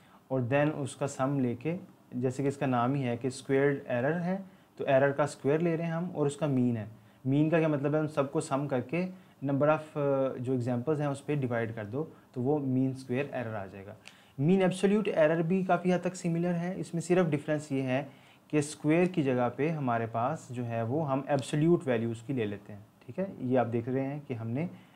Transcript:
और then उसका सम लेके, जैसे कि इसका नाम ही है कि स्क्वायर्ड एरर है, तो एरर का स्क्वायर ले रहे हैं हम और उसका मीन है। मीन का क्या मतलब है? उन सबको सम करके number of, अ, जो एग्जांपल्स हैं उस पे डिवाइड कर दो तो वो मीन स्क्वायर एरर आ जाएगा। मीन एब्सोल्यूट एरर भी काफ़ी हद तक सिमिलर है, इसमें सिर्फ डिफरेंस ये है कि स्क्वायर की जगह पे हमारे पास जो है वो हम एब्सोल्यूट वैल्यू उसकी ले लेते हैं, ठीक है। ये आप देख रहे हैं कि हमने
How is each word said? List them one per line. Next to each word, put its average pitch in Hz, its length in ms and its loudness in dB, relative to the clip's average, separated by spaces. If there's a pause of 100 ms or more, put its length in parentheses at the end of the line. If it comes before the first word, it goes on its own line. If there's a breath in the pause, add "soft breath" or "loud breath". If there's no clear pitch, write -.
(320 loud breath)
और 131 160 2
then 143 240 4
उसका 143 360 -4
सम 139 320 0
लेके, 123 360 -2 (400)
जैसे 127 280 -2
कि 139 60 2
इसका 139 160 -2
नाम 127 300 2
ही 143 60 0
है 120 160 -2
कि 131 120 -4
स्क्वायर्ड 139 580 2
एरर 123 260 0
है, 180 320 -2 (320 loud breath)
तो - 80 -4
एरर 139 260 6
का 147 140 0
स्क्वायर 147 360 0
ले 170 140 2
रहे 165 120 -4
हैं 165 60 -4
हम 175 220 -4
और 147 120 2
उसका 143 200 -2
मीन 123 300 2
है। 104 100 -6 (400 loud breath)
मीन 147 220 4
का 165 100 4
क्या 160 100 4
मतलब 147 260 0
है? 156 60 2
उन 151 60 0
सबको 147 340 0
सम 143 260 -2
करके 139 400 -2 (360 loud breath)
number 139 220 2
of, 156 320 2
अ, 135 400 2
जो 127 160 -2
एग्जांपल्स 127 460 0
हैं 147 80 0
उस 139 140 -4
पे 147 140 -4
डिवाइड 117 400 -2
कर 107 100 -8
दो 143 260 -8 (220 loud breath)
तो 127 80 -6
वो 143 180 2
मीन 131 340 0
स्क्वायर 131 400 -4
एरर 113 220 -6
आ 98 100 -8
जाएगा। 98 300 -14 (440 loud breath)
मीन 180 220 4
एब्सोल्यूट 196 460 2
एरर 165 360 4
भी 185 200 0
काफ़ी 180 280 2
हद 175 100 2
तक 180 140 -4
सिमिलर 170 360 -2
है, 175 280 -4
इसमें 165 220 -6
सिर्फ 180 260 2
डिफरेंस 147 440 -2
ये 135 100 0
है 131 280 -2 (420 loud breath)
कि 151 100 4
स्क्वायर 156 460 2
की 175 160 0
जगह 123 260 2
पे 135 200 0
हमारे 127 360 0
पास 120 460 -2
जो 123 120 -6
है 117 200 -2
वो 127 180 0
हम 139 280 -2
एब्सोल्यूट 156 580 2
वैल्यू 117 240 0
उसकी 117 220 -8
ले 117 120 0
लेते 104 280 -8
हैं, 101 120 -16 (200)
ठीक 127 140 -8
है। 185 280 -6
ये 127 100 4
आप 117 100 4
देख 117 200 -2
रहे 135 180 -2
हैं 143 200 -6
कि 135 80 -8
हमने 120 360 -4 (260 loud breath)